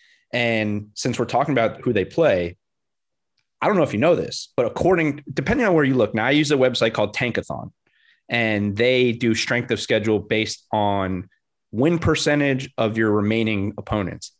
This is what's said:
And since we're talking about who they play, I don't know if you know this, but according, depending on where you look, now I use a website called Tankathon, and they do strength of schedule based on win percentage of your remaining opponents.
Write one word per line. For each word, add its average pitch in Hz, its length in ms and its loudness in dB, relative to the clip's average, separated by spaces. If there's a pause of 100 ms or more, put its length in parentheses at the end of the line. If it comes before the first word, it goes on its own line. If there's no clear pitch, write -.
(320)
And 107 640 -2
since - 240 -4
we're 120 80 -2
talking 139 280 0
about 113 280 0
who 127 100 0
they 98 140 0
play, 95 500 0 (1040)
I 131 60 -2
don't 202 120 2
know 165 60 4
if - 100 0
you 101 60 -2
know 151 160 4
this, - 400 -6
but 120 120 2
according, 156 560 0 (100)
depending 214 320 0
on 190 80 2
where 151 120 4
you 135 100 2
look, 110 180 2
now 110 120 0
I 131 60 2
use 147 200 2
a 147 40 4
website 120 380 2
called 104 220 -2
Tankathon, - 560 -6 (580)
and 104 480 0
they 127 340 4
do 113 240 0
strength 120 360 -2
of 107 100 0
schedule 110 380 0
based 110 520 -4
on 101 560 -2 (440)
win 156 280 0
percentage 147 800 0
of 113 200 -2
your 113 140 2
remaining 104 640 0
opponents. 104 640 -6